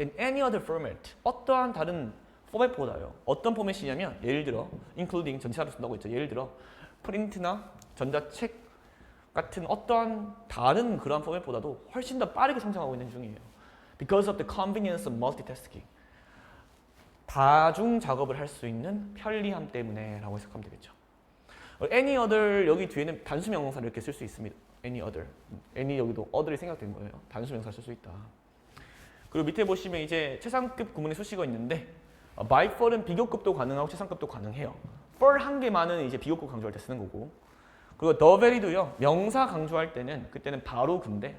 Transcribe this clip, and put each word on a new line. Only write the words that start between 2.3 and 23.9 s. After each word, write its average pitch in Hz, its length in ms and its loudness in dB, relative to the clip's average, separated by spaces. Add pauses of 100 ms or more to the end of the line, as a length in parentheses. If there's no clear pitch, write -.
포맷보다요. 214 640 0 (100)
어떤 220 300 2
포맷이냐면 180 680 -2
예를 143 200 2
들어 117 240 -2 (280)
including 165 440 -2
전치사로 123 300 -4
쓴다고 120 240 -6
했죠. 104 160 -8
예를 139 180 -2
들어 127 220 -6 (540)
프린트나 202 680 -4 (240)
전자책 147 760 -4 (640)
같은 165 340 -6
어떠한 220 680 0 (140)
다른 196 500 2
그러한 151 240 -2
포맷보다도 147 720 -6
훨씬 254 240 -6
더 233 140 0
빠르게 262 260 2
성장하고 185 380 -4
있는 123 140 -8
중이에요. 113 280 -12 (600)
Because 196 300 4
of 202 100 0
the 151 140 -4
convenience 196 540 -2
of 120 100 -4
multitasking. 131 680 -6 (1400)
다중 160 760 6
작업을 135 400 0
할 143 80 -6
수 - 180 -12
있는 170 480 -6
편리함 208 560 -4
때문에 107 480 -6
라고 104 180 -8
해석하면 107 280 -12
되겠죠. - 280 -20 (1000)
any 269 240 4
other 208 500 4
여기 160 220 4
뒤에는 151 340 -4
단수 180 300 -4
명사를 135 320 -4
이렇게 117 160 -6